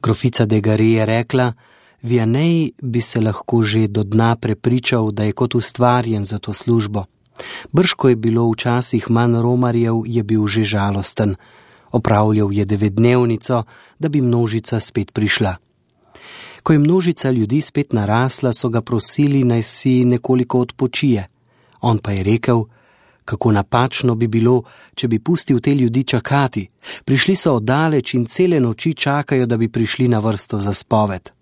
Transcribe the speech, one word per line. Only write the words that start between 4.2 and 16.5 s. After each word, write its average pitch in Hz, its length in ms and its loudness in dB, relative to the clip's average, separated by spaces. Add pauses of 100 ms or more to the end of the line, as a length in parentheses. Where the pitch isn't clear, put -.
prepričal, 117 760 -2
da 104 120 -4
je 104 80 0
kot 123 240 -2
ustvarjen 117 680 0
za 101 160 -6
to 107 140 -8
službo. 104 500 0 (680)
Brž 185 200 2
ko - 160 2
je 123 60 4
bilo 113 360 0
včasih 120 600 -2
manj 117 240 2
romarjev, 117 720 0
je 113 180 -2
bil 107 240 0
že 107 160 0
žalosten. 101 720 -2 (560)
Opravljal 107 600 2
je 101 120 0
devetdnevnico, 113 960 0 (360)
da 160 100 -2
bi 143 120 0
množica 117 580 0
spet - 320 -4
prišla. 101 440 -2 (1080)